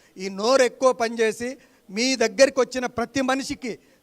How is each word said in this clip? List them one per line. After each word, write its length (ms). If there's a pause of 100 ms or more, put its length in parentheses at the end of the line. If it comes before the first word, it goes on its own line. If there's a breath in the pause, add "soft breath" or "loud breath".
(180 soft breath)
ఈ 100
నోరు 340
ఎక్కువ 300
పని 280
చేసి, 380 (320 soft breath)
మీ 260
దగ్గరికి 440
వచ్చిన 260
ప్రతి 340
మనిషికి 580 (240 soft breath)